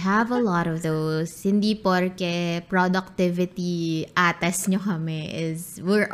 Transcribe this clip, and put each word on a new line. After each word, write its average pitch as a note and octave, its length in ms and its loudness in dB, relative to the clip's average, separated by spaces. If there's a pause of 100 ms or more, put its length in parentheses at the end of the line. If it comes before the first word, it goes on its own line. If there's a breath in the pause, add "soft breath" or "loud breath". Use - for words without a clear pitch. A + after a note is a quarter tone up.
have G#3+ 240 2
a B3 80 0
lot F3 320 2
of E3 160 -4
those. D#3 560 -2
Hindi G#3 320 2
porke F3+ 960 0
productivity F3+ 1400 0
ates F3 560 2
nyo F#3 80 2
kami D#3+ 560 -4
is E3 480 -6
we're G3+ 320 2